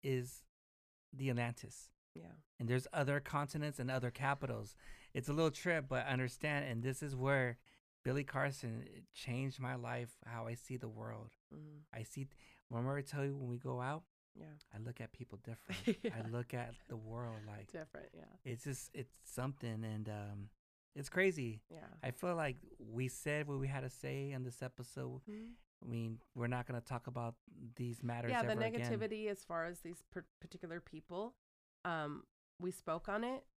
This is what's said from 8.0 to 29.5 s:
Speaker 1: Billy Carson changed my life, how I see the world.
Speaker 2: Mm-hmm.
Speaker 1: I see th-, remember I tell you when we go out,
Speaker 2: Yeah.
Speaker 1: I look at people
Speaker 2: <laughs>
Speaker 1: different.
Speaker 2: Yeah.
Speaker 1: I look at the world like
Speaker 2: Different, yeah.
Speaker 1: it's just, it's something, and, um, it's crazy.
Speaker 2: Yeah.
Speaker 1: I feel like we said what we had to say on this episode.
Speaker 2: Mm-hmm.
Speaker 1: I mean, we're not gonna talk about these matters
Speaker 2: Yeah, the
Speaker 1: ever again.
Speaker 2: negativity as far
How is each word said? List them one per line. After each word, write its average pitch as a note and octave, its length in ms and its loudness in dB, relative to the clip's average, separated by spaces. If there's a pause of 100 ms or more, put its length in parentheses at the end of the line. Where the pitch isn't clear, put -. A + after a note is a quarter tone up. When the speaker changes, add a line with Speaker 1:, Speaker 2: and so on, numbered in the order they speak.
Speaker 1:
Billy C3+ 200 4
Carson C3+ 920 0
changed C3 440 0
my C3 160 0
life, A#2+ 520 -2
how A2+ 200 -4
I A#2 80 0
see B2+ 220 -6
the A#2 120 -4
world. A2 500 -8 (160)
Speaker 2:
Mm-hmm. D3+ 240 -12 (200)
Speaker 1:
I A2+ 60 -4
see - 200 -6
th-, - 120 -12 (340)
remember B2 260 2
I C#3+ 60 0
tell C#3 220 0
you C#3 120 2
when C3 120 -2
we A#2+ 100 0
go B2+ 220 0
out, D3 220 -2 (360)
Speaker 2:
Yeah. D#3+ 80 -10 (280)
Speaker 1:
I - 40 -8
look A#2+ 220 -6
at A2+ 120 -8
people A#2+ 280 -10
Speaker 2:
<laughs> - 40 -20
Speaker 1:
different. F#3 580 0
Speaker 2:
Yeah. A#3 140 2
Speaker 1:
I A2+ 140 -2
look A#2+ 240 0
at A#2+ 200 -2 (140)
the A#2+ 80 -6
world A2+ 500 -6
like G#2 260 -10
Speaker 2:
Different, - 440 -8
yeah. - 80 -14 (200)
Speaker 1:
it's B2 200 -4
just, C3+ 300 -4
it's C3+ 180 -8 (120)
something, A#2+ 600 -2
and, G#2+ 240 -2
um, G#2 400 -4 (480)
it's C#3 120 -6
crazy. D#3+ 520 4 (100)
Speaker 2:
Yeah. E3 80 -12 (240)
Speaker 1:
I C3 80 2
feel F3 240 2
like D3 220 2 (220)
we A#2+ 300 0
said D3 380 2
what C#3+ 140 0
we C3+ 80 2
had C#3 140 0
to B2+ 80 -2
say C#3 420 -2
on B2+ 100 -2
this B2 200 -4
episode. B2+ 580 -4 (100)
Speaker 2:
Mm-hmm. A3 220 -8 (300)
Speaker 1:
I A#2+ 60 -8
mean, A#2 300 0 (160)
we're A#2+ 140 0
not B2 180 2
gonna A#2+ 140 0
talk A#2+ 260 -4
about A#2+ 300 -2 (400)
these A#2+ 260 -2
matters A#2+ 300 2
Speaker 2:
Yeah, A#3+ 100 4
the A3+ 100 4
Speaker 1:
ever A3 80 4
again. A3+ 200 2
Speaker 2:
negativity G#3+ 480 0
as G3+ 160 -2
far E3 220 -2